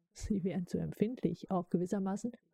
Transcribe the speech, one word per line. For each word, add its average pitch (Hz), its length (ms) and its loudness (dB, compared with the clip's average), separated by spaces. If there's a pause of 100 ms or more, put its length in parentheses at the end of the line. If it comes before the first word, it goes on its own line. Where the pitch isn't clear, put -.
(140)
Sie 196 300 -2
wären 180 240 0
zu 185 120 0
empfindlich, 175 720 0
auch 175 180 0
gewissermaßen 190 640 0 (220)